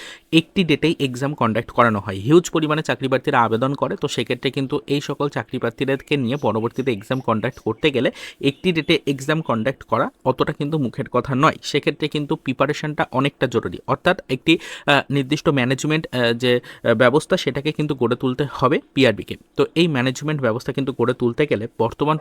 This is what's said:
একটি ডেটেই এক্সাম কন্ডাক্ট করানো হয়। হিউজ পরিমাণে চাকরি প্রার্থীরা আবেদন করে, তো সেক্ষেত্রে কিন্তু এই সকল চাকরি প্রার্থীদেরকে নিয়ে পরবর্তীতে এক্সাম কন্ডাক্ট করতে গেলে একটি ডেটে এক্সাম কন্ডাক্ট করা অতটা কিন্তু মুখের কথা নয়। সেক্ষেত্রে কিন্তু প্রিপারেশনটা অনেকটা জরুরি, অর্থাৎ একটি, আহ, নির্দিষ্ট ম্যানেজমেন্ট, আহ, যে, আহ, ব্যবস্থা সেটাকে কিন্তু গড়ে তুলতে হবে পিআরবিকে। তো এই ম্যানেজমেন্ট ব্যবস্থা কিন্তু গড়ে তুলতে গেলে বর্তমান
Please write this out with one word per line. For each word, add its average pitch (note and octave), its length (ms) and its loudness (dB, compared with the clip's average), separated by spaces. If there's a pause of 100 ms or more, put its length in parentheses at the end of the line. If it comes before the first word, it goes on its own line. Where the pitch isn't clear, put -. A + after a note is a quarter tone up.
(320)
একটি E3 320 2
ডেটেই D#3 360 2
এক্সাম C#3 340 -4
কন্ডাক্ট A2+ 380 -2
করানো A2+ 280 2
হয়। G2 160 -6
হিউজ C#3+ 340 4
পরিমাণে D#3 320 -2
চাকরি C3+ 260 -4
প্রার্থীরা C3 340 2
আবেদন A#2 320 0
করে, C#3+ 220 -2
তো - 120 -4
সেক্ষেত্রে C3 440 -4
কিন্তু C3+ 360 -4
এই C#3+ 140 0
সকল D3 280 -4
চাকরি B2+ 300 -6
প্রার্থীদেরকে C3+ 580 -2
নিয়ে B2+ 200 0
পরবর্তীতে A#2+ 540 -2
এক্সাম A#2 280 -4
কন্ডাক্ট A2+ 400 -2
করতে C3+ 320 0
গেলে C3+ 200 0 (300)
একটি C#3 300 0
ডেটে D#3+ 360 0
এক্সাম C#3+ 340 -2
কন্ডাক্ট A#2+ 420 -2
করা C3+ 260 0 (160)
অতটা C#3 280 0
কিন্তু D3 240 -2
মুখের C3 320 -4
কথা B2+ 260 -2
নয়। C#3+ 280 2
সেক্ষেত্রে D3 440 -2
কিন্তু D3 280 -2
প্রিপারেশনটা D3 760 -2
অনেকটা C3+ 360 0
জরুরি, A2 300 -2 (100)
অর্থাৎ F3+ 420 0
একটি, D#3+ 280 2 (300)
আহ, C#3+ 220 4
নির্দিষ্ট C#3 400 0
ম্যানেজমেন্ট, C#3 640 0
আহ, A#2+ 220 2
যে, B2 260 2 (240)
আহ, A#2 100 4
ব্যবস্থা B2+ 440 4
সেটাকে C#3+ 340 -2
কিন্তু D3+ 240 -2
গড়ে A#2+ 200 2
তুলতে B2+ 360 -2
হবে C#3+ 280 2 (140)
পিআরবিকে। A2+ 420 2 (220)
তো C#3 80 4 (100)
এই F3 120 4
ম্যানেজমেন্ট C#3 540 -2
ব্যবস্থা A2+ 300 -2
কিন্তু C3 260 -4
গড়ে A#2+ 160 2
তুলতে A#2+ 360 0
গেলে A2 180 -2 (120)
বর্তমান D3 420 0